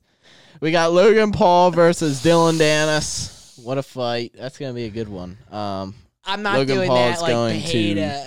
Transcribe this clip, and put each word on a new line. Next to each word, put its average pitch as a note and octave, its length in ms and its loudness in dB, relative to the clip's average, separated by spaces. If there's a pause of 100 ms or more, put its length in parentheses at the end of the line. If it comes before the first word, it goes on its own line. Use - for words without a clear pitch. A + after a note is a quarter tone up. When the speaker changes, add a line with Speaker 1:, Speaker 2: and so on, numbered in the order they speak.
(600)
Speaker 1:
We D#3 100 -2
got E3+ 220 2
Logan G#3+ 380 4
Paul F3+ 400 4
versus E3 520 2
Dylan E3 360 4
Dennis. D3+ 1040 -2
What C3 160 -6
a C3 40 -4
fight. A#2+ 520 -6
That's A#2 240 -14
gonna C3+ 140 -10
be A#2+ 120 -8
a G#2+ 60 -8
good A2 180 -8
one. F#2 280 -14 (140)
Um, G2 440 -8 (280)
Speaker 2:
I'm G3+ 200 -8
not G3+ 160 -2
Speaker 1:
Logan C3+ 160 0
Speaker 2:
doing B2 140 -2
Speaker 1:
Paul's B2 260 2
Speaker 2:
that - 80 -6
like - 80 -2
Speaker 1:
going A2+ 320 -2
to - 80 -8
Speaker 2:
Pereira G#2 560 -4